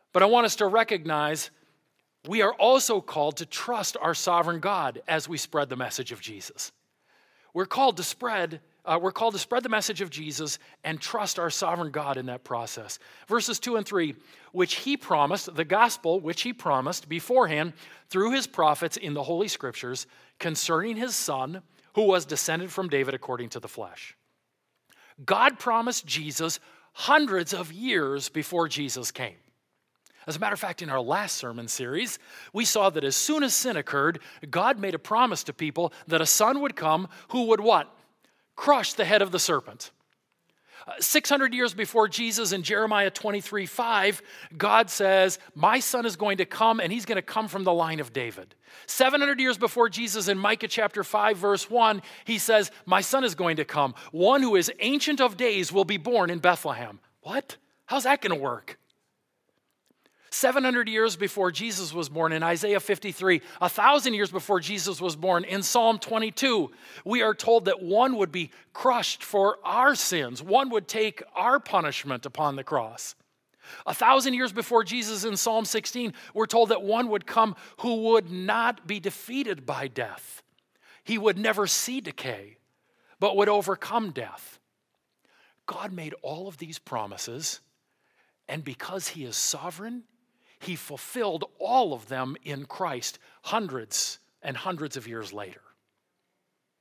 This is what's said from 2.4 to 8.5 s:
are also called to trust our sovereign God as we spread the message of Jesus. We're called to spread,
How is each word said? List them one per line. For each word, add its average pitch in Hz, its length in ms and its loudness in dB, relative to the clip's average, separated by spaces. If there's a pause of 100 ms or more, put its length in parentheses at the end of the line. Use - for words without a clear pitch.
are 202 120 2
also 240 480 4
called 151 360 -2
to 165 80 -8
trust - 540 -6
our 160 140 2
sovereign 170 480 2
God 151 440 -2
as 160 220 -2
we 165 100 -6
spread 143 300 -2
the 127 80 -8
message 127 380 -6
of 110 80 -14
Jesus. - 500 -12 (840)
We're 185 120 -2
called 247 320 2
to 185 60 -6
spread, 180 580 -4 (240)